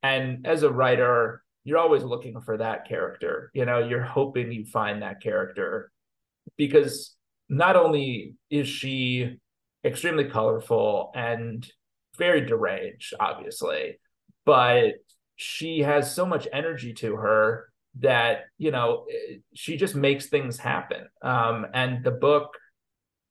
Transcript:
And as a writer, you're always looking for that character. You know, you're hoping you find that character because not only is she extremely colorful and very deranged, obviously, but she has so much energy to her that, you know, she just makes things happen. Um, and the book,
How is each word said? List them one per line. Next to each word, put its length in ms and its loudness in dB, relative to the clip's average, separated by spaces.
And 460 -2
as 160 2
a 80 6
writer, 720 2
you're 140 0
always 260 4
looking 380 -8
for 160 -4
that 300 -4
character. 680 -6
You 120 0
know, 140 2
you're 220 0
hoping 500 -2
you 140 -8
find 360 -4
that 200 -10
character 720 -4
because 580 2
not 260 4
only 600 2
is 180 0
she 680 -4
extremely 420 0
colorful 880 0
and 560 -6
very 240 4
deranged, 760 -4
obviously, 800 -4
but 480 6
she 460 -6
has 340 2
so 100 0
much 260 -2
energy 420 -6
to 240 -6
her 520 2
that, 460 2
you 140 0
know, 340 0
she 220 -10
just 200 -2
makes 320 0
things 300 -2
happen. 500 -6
Um, 520 0
and 300 -2
the 80 2
book, 460 2